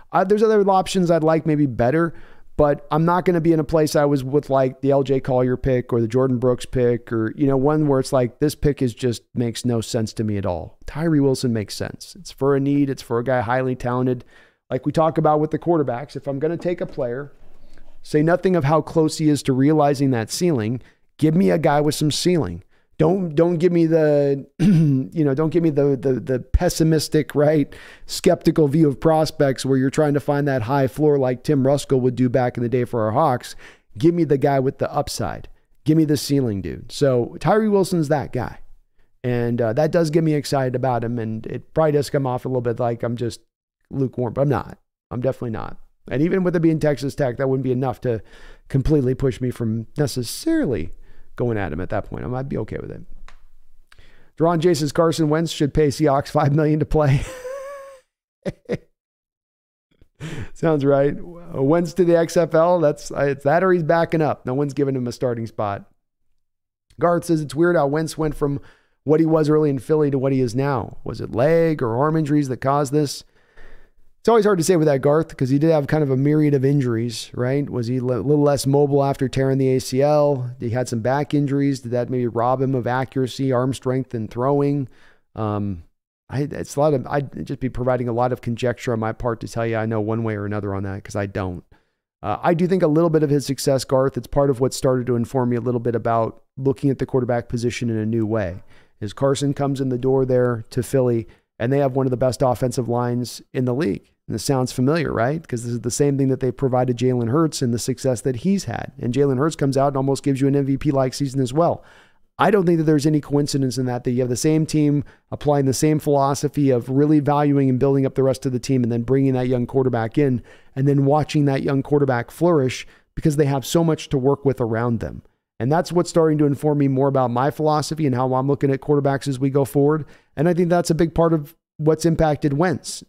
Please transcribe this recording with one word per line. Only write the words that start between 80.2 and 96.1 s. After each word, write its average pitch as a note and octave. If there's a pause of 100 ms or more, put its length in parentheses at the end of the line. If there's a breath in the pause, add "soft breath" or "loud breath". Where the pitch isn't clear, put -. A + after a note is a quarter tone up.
He A#2+
had B2
some A#2+
back C3
injuries. C#3
Did A#2
that B2
maybe B2+
rob A#2
him C3+
of A#2+
accuracy, C3
arm B2+
strength, B2+
and A2
throwing? C#3+ (480 soft breath)
Um, G#2 (440)
I, B2+
it's -
a C#3
lot D3+
of, B2+
I'd -
just C#3+
be C3
providing B2
a A#2
lot B2
of A#2+
conjecture A#2+
on A2+
my A2
part A2+
to G#2
tell A#2
you A2+
I A2
know A2+
one A2+
way A2
or G2+
another G2+
on G2
that, G2
'cause -
I G2+
don't. F#2 (580)
Uh, G#2
I F3
do F3
think F3+
a E3
little D#3+
bit D#3
of D3
his C#3+
success, C3+
Garth, C3+
it's A#2+
part C#3+
of A#2+
what B2+
started B2+
to B2+
inform A#2+
me A#2+
a A#2
little A#2+
bit A#2
about A2+ (140)